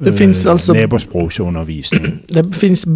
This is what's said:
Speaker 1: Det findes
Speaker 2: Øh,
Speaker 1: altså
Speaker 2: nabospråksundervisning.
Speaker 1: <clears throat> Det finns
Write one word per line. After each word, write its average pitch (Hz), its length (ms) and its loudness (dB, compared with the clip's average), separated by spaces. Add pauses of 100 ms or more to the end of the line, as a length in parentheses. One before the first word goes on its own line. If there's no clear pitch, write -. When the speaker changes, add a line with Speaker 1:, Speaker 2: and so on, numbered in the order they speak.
Speaker 1:
Det 117 100 2
findes 95 320 2
Speaker 2:
Øh, 165 60 4
Speaker 1:
altså 170 200 2
Speaker 2:
nabospråksundervisning. 87 1500 -2
Speaker 1:
<clears throat> - 120 -12
Det 170 200 0
finns 185 420 0